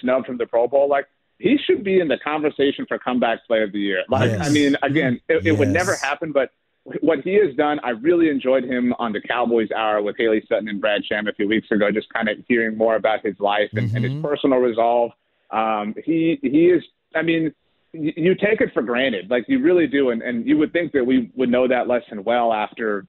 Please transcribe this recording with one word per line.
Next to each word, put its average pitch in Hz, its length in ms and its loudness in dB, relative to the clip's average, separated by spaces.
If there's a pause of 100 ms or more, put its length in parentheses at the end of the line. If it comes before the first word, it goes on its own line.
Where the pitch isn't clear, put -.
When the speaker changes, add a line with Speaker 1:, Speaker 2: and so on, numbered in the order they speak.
Speaker 1:
snubbed 127 260 0
from 127 120 -10
the 117 80 -4
Pro 120 220 0
Bowl. 139 200 2
Like, 139 180 0 (320)
he 247 180 2 (100)
should 339 160 2
be 190 180 2
in 170 80 -2
the 120 140 0
conversation 147 640 -2
for 117 120 -6
comeback 120 480 -2
player 110 180 0
of 98 80 -8
the 101 80 -4
year. 98 280 -2
Like, 131 220 2
Speaker 2:
Yes. 101 180 -4
Speaker 1:
I 143 40 2
mean, 143 300 4
again, 139 460 0
it, 160 180 0
it 165 60 2
would 143 160 2
never 180 240 0
Speaker 2:
Yes. 156 100 -4
Speaker 1:
happen, 147 300 -4
but 135 180 0 (520)
what 151 180 2
he 180 140 -4
has 196 220 4
done, 147 280 0
I 123 60 -4
really 160 400 2
enjoyed 131 340 0
him 123 340 -2
on 117 140 -4
the 101 80 -4
Cowboys 117 540 0
Hour 107 280 0
with 101 160 -4
Haley 110 300 2
Sutton 110 200 -2
and 104 120 -6
Brad 104 240 0
Sham 104 240 -4
a 98 40 -6
few 104 160 -4
weeks 107 220 0
ago, 104 200 2
just 104 220 -2
kind 113 160 -2
of 104 100 -4 (100)
hearing 113 280 0
more 113 200 2
about 107 280 0
his 98 140 -4
life 104 340 0
and, 110 220 -2
and 120 100 -2
his 123 80 -2
Speaker 2:
Mm-hmm. 147 100 -8
Speaker 1:
personal 143 360 0
resolve. 120 540 2 (380)
Um, 107 440 -2 (100)
he, 160 380 0
he 147 240 4
is, 175 160 4 (320)
I 160 80 -2
mean, 165 300 0 (400)
y-, 160 240 -6
you 175 180 2
take 208 260 0
it 226 120 2
for 156 100 -2
granted, 117 480 -2
like, 123 180 0
you 135 120 2
really 170 260 4
do, 131 240 0
and, 113 120 -2
and 120 240 -4
you 147 120 2
would 151 140 0
think 170 200 -2
that 131 120 0
we 127 320 0
would 127 140 0
know 123 180 2
that 120 200 0
lesson 117 360 -4
well 117 280 0
after 104 560 -4